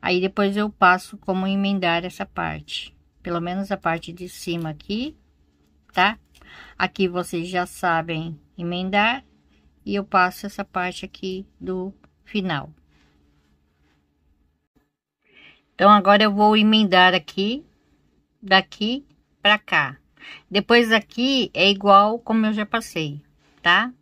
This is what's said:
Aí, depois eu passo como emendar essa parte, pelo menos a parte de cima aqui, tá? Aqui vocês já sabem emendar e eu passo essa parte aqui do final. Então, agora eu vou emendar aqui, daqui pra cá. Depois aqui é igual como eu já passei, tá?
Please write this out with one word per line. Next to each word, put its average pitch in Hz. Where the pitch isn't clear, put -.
Aí, 180
depois 196
eu 208
passo 185
como 185
emendar 196
essa 185
parte, -
pelo 170
menos 185
a 196
parte 170
de 180
cima 170
aqui, 220
tá? 214
Aqui 180
vocês 175
já 180
sabem 165
emendar 190
e 202
eu 202
passo 185
essa 202
parte 185
aqui 190
do 185
final. 160
Então, 196
agora 202
eu 214
vou 208
emendar 208
aqui, 208
daqui 208
pra 208
cá. 147
Depois 226
aqui 233
é 190
igual 202
como 220
eu 214
já 214
passei, 160
tá? 202